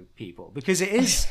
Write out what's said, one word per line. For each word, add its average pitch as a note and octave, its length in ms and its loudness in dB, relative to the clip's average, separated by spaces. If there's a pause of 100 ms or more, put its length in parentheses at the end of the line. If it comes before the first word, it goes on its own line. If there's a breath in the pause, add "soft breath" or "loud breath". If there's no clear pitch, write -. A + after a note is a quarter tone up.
(140)
people? F2 400 -16
Because E3+ 280 -2
it F#3+ 80 -4
is A#3 400 2